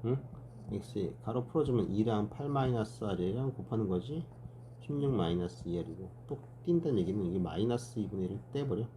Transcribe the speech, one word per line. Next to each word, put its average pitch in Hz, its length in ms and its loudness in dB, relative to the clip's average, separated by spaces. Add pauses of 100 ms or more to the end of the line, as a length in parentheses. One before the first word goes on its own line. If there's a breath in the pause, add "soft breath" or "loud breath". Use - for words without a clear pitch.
응? 123 120 4 (540)
X 98 520 -2
가로 120 240 0
풀어주면 123 440 4
이랑 107 400 4
팔 143 180 -6
마이너스 127 560 2
R이랑 101 500 0
곱하는 107 340 0
거지. 127 360 0 (560)
십육 143 320 0
마이너스 87 560 0
이 87 80 0
R이고, 85 320 -6 (200)
똑 143 120 -6 (240)
띈다는 170 360 4
얘기는 95 260 2
이게 90 140 2
마이너스 110 580 0
이분의 95 280 0
일을 98 140 -4 (120)
떼버려. 120 340 0 (100)